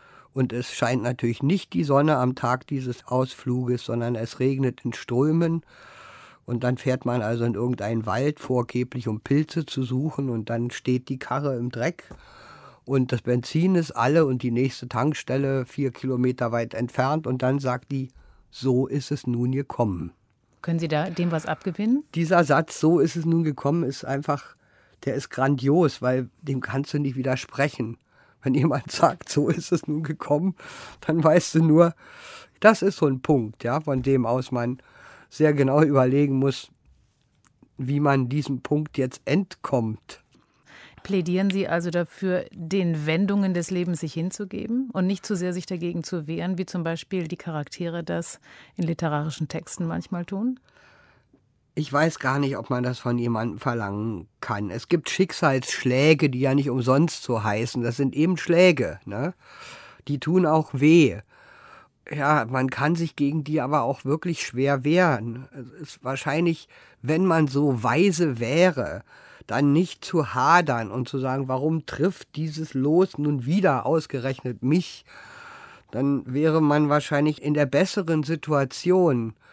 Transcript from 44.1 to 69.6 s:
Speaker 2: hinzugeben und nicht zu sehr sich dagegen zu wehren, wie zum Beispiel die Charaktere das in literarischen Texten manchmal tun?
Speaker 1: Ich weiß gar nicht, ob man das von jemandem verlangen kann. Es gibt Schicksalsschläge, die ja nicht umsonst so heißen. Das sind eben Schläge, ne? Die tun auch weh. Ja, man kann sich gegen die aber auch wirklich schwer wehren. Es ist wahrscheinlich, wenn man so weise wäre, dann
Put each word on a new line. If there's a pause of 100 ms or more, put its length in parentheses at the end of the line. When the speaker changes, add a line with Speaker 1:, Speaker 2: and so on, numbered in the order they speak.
Speaker 2:
hinzugeben
und
nicht
zu
sehr
sich
dagegen
zu
wehren,
wie
zum
Beispiel
die
Charaktere
das (340)
in
literarischen
Texten
manchmal
tun? (1200)
Speaker 1:
Ich
weiß
gar
nicht,
ob
man
das
von
jemandem
verlangen (140)
kann.
Es
gibt
Schicksalsschläge,
die
ja
nicht
umsonst
so
heißen.
Das
sind
eben
Schläge,
ne? (760)
Die
tun
auch
weh. (880)
Ja,
man
kann
sich
gegen
die
aber
auch
wirklich
schwer
wehren.
Es
ist
wahrscheinlich, (320)
wenn
man
so
weise
wäre, (420)
dann